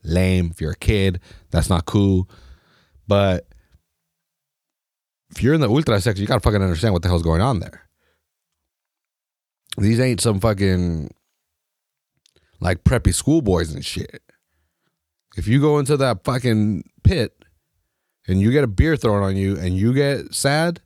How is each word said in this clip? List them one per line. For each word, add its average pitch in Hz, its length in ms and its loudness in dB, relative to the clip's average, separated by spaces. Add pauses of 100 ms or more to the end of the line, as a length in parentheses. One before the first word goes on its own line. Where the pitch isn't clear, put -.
Lame. 90 480 0
If - 100 -14
you're 78 120 -6
a - 40 -10
kid, 98 440 0 (320)
that's 85 180 0
not 85 160 0
cool. 98 420 2 (800)
But 98 400 2 (1800)
if - 100 -12
you're 139 140 2
in 160 60 2
the 104 100 2
ultra 123 300 2
section, 98 220 -2
you 104 40 -2
gotta 120 140 0
fucking 104 220 0
understand 92 320 0
what 85 80 0
the 90 60 -2
hell's 87 140 0
going 82 200 2
on 120 180 0
there. - 240 -14 (1900)
These 113 240 0
ain't 127 200 0
some 104 200 0
fucking, 92 760 0 (1400)
like, 90 240 -4
preppy 78 320 2
schoolboys 95 580 0
and 69 120 -12
shit. - 400 -12 (1120)
If 95 100 -6
you 123 140 4
go 147 180 2
into 143 200 0
that 127 260 -2
fucking 110 680 -2 (140)
pit - 400 0 (840)
and 95 140 0
you 104 100 4
get 143 140 2
a - 20 -2
beer 139 300 0
thrown 101 260 0
on 95 140 -2
you 98 200 -2
and 92 200 -4
you 107 160 0
get 139 420 -2
sad 160 520 -2